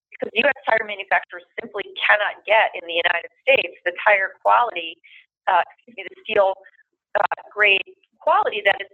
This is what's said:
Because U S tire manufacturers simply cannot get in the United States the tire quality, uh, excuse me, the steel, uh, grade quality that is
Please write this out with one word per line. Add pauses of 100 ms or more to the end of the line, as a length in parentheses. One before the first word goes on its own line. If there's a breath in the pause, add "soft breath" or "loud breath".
Because
U
S
tire
manufacturers (160)
simply (160)
cannot
get
in
the
United (140)
States
the
tire
quality, (560 loud breath)
uh, (140)
excuse
me,
the
steel, (640 soft breath)
uh, (100)
grade (400)
quality
that
is